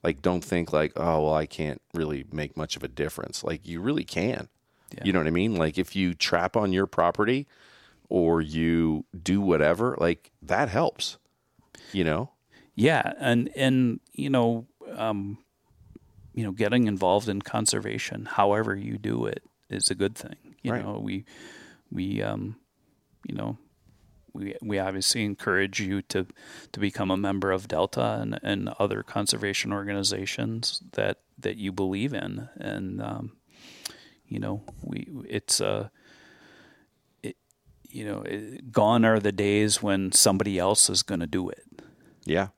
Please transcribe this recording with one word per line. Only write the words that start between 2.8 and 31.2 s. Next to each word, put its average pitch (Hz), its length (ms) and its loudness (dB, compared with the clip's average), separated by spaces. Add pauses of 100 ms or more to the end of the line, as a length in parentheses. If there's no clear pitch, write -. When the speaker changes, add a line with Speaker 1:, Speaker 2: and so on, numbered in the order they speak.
Speaker 1:
a - 20 -8
difference." - 560 -6
Like, - 240 -6
you 85 140 -8
really 139 240 -2
can. 107 420 -4 (460)
Speaker 2:
Yeah. - 100 -12
Speaker 1:
You 95 80 2
know 90 80 4
what 78 80 2
I 82 40 2
mean? 98 240 2
Like, 80 220 2
if 90 160 -2
you 92 200 2
trap - 420 0
on 104 160 2
your 95 140 2
property 104 640 2 (600)
or 85 320 4
you 80 640 2 (180)
do 95 200 2
whatever, 87 580 4
like, 85 320 0 (100)
that 104 280 0
helps, - 480 -2 (760)
you 92 140 2
know? 82 240 0 (460)
Speaker 2:
Yeah, 139 440 4
and, 120 380 2
and, 131 420 2 (140)
you 143 160 -4
know, 117 380 2 (280)
um, 104 440 -4 (960)
you 113 80 -4
know, 101 80 -4
getting 110 340 2
involved 98 440 2
in 98 120 -2
conservation, 110 840 -2
however 104 500 2
you 107 220 -6
do 107 280 -2
it, - 160 -6 (280)
is 98 200 -2
a 98 60 -2
good 101 220 0
thing. - 180 -14 (260)
You 113 120 -2
Speaker 1:
Right. 113 100 -4
Speaker 2:
know, 104 160 -6
we, 104 240 -6 (680)
we, 98 320 -2
um, 101 360 -4 (680)
you - 80 -8
know, 110 240 -6 (760)
we, 101 280 -8
we 104 160 -4
obviously 95 460 0
encourage 98 560 0
you 98 220 -2
to, - 260 -2 (460)
to 101 80 -8
become 101 280 0
a 92 60 2
member 98 380 0
of 95 160 -4
Delta 110 520 0
and, 110 220 -4
and 101 240 -2 (100)
other 101 240 0
conservation 104 680 -2
organizations 101 1080 -4 (100)
that, 101 280 -2 (200)